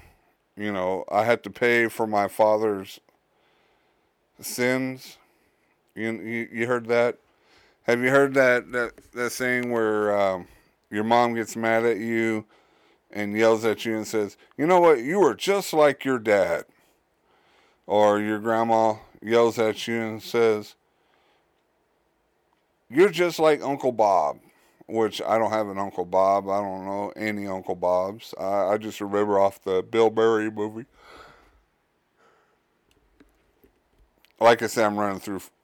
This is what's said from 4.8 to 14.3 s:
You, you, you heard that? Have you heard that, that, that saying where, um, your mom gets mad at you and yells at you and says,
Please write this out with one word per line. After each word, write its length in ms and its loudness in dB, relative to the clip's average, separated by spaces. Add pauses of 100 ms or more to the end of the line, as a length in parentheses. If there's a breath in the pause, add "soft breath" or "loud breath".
You, 180 -6
you, 400 -8
you 140 -4
heard 200 -2
that? 320 0 (640 soft breath)
Have 180 0
you 100 2
heard 240 4
that, 380 2
that, 200 -4 (200)
that 200 -6
saying 380 -2
where, 460 0
um, 300 0 (420 soft breath)
your 160 -4
mom 300 4
gets 220 -6
mad 280 0
at 140 0
you 480 -2 (640 soft breath)
and 260 -6
yells 300 4
at 180 -2
you 120 -4
and 100 -6
says, 320 -4 (180 soft breath)